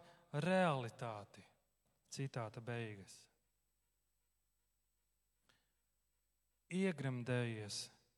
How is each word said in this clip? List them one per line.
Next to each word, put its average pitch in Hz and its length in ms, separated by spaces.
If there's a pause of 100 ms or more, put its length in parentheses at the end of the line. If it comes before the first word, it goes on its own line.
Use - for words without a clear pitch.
(300)
realitāti." 147 1120 (680)
Citāta 120 500
beigas. 113 680 (3500)
Iegremdējies 123 1200 (280)